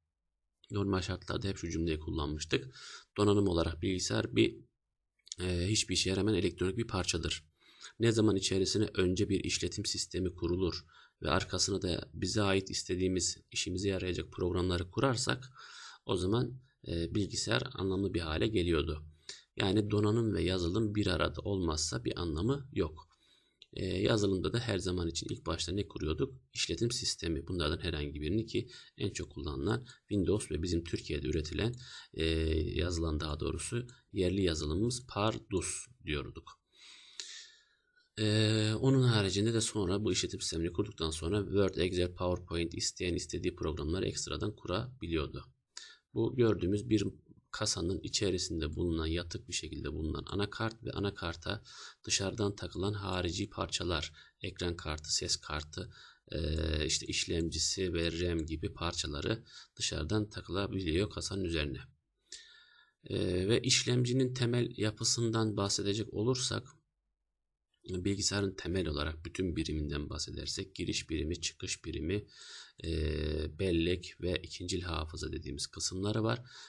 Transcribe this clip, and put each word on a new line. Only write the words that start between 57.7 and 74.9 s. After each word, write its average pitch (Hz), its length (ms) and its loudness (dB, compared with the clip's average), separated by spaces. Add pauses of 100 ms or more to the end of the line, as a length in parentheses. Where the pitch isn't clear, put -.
ve 82 180 2
ram 85 340 0
gibi 80 280 -4
parçaları 82 720 -2 (320)
dışarıdan 104 540 0
takılabiliyor 95 800 0
kasanın 98 340 -4
üzerine. 76 360 0 (1200)
E, 95 440 0
ve 117 140 4
işlemcinin 127 720 2
temel 120 440 0
yapısından 110 800 2
bahsedecek 101 560 0
olursak 120 540 0 (1200)
bilgisayarın 98 640 2
temel 87 320 0
olarak 78 380 -2
bütün 87 300 -2
biriminden 76 540 -2
bahsedersek - 640 -6
giriş 82 340 -4
birimi, 78 320 -2
çıkış - 440 -6
birimi, 85 400 -2 (580)
e, 82 60 -4 (720)
bellek 87 600 2
ve 87 220 0
ikincil 90 380 -4
hafıza 78 500 -4